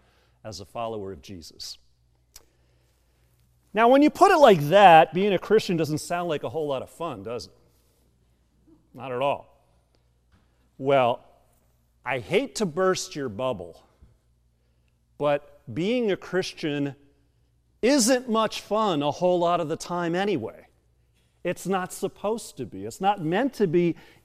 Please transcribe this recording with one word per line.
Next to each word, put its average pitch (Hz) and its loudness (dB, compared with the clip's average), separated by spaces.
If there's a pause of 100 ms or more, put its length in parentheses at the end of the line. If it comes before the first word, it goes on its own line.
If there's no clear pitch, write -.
(440)
as 110 -14
a 98 -18
follower 113 -10
of 82 -16
Jesus. - -18 (2000)
Now, 220 4
when 269 6
you 302 6
put 370 4
it 349 4
like 233 8 (100)
that, 175 8
being 196 0
a 170 0
Christian 202 0
doesn't 151 -2
sound 175 -6
like 147 -4
a 131 -6
whole 147 -6
lot 135 -4
of 95 -14
fun, 135 -12
does 110 -10
it? - -20 (1400)
Not 127 -14
at 123 -4
all. - -6 (1120)
Well, 131 0 (800)
I 127 -6
hate 190 -4
to 220 -4
burst 180 -2
your 135 -6
bubble, 101 -8 (1300)
but 147 -2 (120)
being 208 -2
a 175 -2
Christian 147 -6 (840)
isn't 254 2
much 220 -2
fun 208 -2
a 147 -2
whole 180 0
lot 170 0
of 151 -6
the 156 -6
time 175 -6
anyway. 165 -4 (800)
It's 175 -8
not 185 -4
supposed - -8
to 127 -10
be. 95 -14
It's - -12
not 196 0
meant 196 -2
to 202 0
be, 165 0 (300)